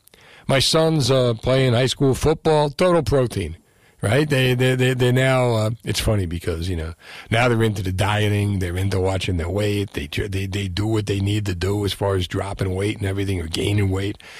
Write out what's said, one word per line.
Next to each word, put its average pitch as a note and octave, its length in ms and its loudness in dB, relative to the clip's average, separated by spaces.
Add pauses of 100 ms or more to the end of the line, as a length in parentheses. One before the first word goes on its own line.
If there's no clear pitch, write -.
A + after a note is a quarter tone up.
(480)
My C3+ 100 4
son's, D#3 540 2
uh, B2 220 2
playing C3 400 2
high B2+ 120 4
school C3+ 260 2
football, D3+ 580 2
total F3 340 2
protein, A2+ 520 0 (460)
right? C3+ 260 2
They, C3 260 2
they, B2+ 200 2
they, B2+ 200 2
they B2 180 2
now, B2+ 420 2
uh, A2 160 0 (140)
it's - 160 -4
funny G#2 260 0
because, E2+ 420 -4
you F#2 60 -2
know, D#2+ 200 -6 (360)
now A#2 180 2
they're A2+ 140 2
into G#2 220 0
the F#2 80 -2
dieting, G#2 680 0
they're F2 180 -4
into F#2+ 220 -2
watching F#2+ 380 -2
their E2+ 120 -2
weight, G2+ 440 -2
they, - 160 -6
they, G2 380 -4
they G2 200 -4
do F#2+ 220 -2
what G#2+ 180 0
they G2+ 140 -2
need G2+ 260 -2
to G2 80 -4
do G2 300 -2
as F#2+ 80 -2
far G2 240 -2
as F2+ 100 -2
dropping F#2+ 480 -4
weight G2+ 240 -2
and G2+ 80 -4
everything G2 340 -2
or D#2+ 60 -6
gaining G2 440 0
weight. G2 280 -4 (220)